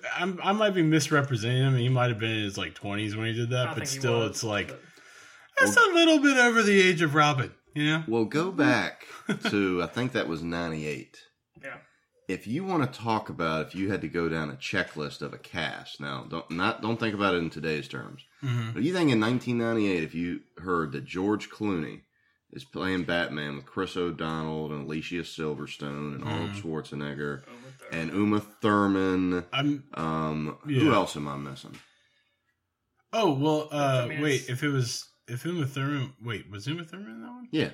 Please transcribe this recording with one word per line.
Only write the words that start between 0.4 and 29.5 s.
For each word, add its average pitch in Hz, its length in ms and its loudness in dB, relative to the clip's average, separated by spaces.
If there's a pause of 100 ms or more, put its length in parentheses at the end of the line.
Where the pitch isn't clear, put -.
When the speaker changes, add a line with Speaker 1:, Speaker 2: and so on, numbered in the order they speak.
Speaker 1:
I 185 100 2
might 214 180 4
be 185 100 2
misrepresenting 135 800 4
him, 135 120 4
and 123 80 2
he 120 80 2
might 123 200 4
have 110 100 -2
been 113 120 0
in 107 120 0
his, 98 140 -4
like, 92 160 -6
twenties 104 420 -4
when 110 120 -2
he 113 60 -2
did 117 180 -2
that, 123 160 0
Speaker 2:
I 160 60 -6
Speaker 1:
but - 20 -6 (100)
Speaker 2:
think 135 40 -4
he 135 100 -4
Speaker 1:
still, 120 220 2
Speaker 2:
was, 110 100 0
Speaker 1:
it's - 120 -6
like, 101 260 -2
Speaker 2:
but - 100 -14 (800)
Speaker 1:
that's 523 180 6
Speaker 3:
Well, 440 160 8
Speaker 1:
a - 20 0
little 330 260 8
bit 277 180 6
over 233 260 6
the 202 180 8
age 185 220 6
of 143 100 2
Robin, 147 380 4 (240)
you 151 100 0
know? 156 220 2
Speaker 3:
Well, 113 180 4
go 160 260 0
back 123 540 2 (220)
Speaker 1:
<laughs> - 220 -2
Speaker 3:
to, 92 340 2
I 82 40 -2
think 123 260 -4
that 104 140 0
was 80 140 -4
ninety-eight. 80 760 -6 (460)
Speaker 2:
Yeah. 127 120 -14 (520)
Speaker 3:
If 92 200 -6
you 143 160 -4
wanna 170 240 0
talk 110 420 -2
about, 80 380 -2
if - 80 -14
you 98 160 -2
had 92 100 -2
to 80 60 -6
go 82 200 0
down 80 220 -2
a 69 60 -10
checklist 78 680 -6
of 71 120 -8
a - 40 -16
cast, - 640 -8
now, 69 260 -8
don't, 82 220 -10
not, 92 320 -2
don't 113 180 0
think 110 140 0
about 98 220 2
it 87 40 2
in 82 120 -2
today's 76 360 -4
terms. 60 360 -12 (200)
Speaker 1:
Mm-hmm. 120 300 -2
Speaker 3:
But 98 80 -4
you 170 120 0
think 165 180 4
in 113 80 4
nineteen 120 400 0
ninety-eight, 107 440 2
if 78 120 -8
you 85 240 -4 (180)
heard 82 360 -2
that 67 120 -6
George 98 460 -2
Clooney 80 500 -4 (500)
is 67 120 -14
playing 90 400 -2
Batman 73 540 -2
with 69 100 -14
Chris - 280 -6
O'Donnell 80 800 -4
and 71 120 -8
Alicia 78 320 -6
Silverstone 73 1000 -6
and 65 80 -10
Arnold - 260 -4
Speaker 1:
Mm-hmm. - 180 -8
Speaker 3:
Schwarzenegger 73 800 -6
Speaker 2:
Uma - 320 -20
Thurman. - 140 -16
Speaker 3:
and 82 200 -4
Uma 104 280 2
Thurman. 95 1120 2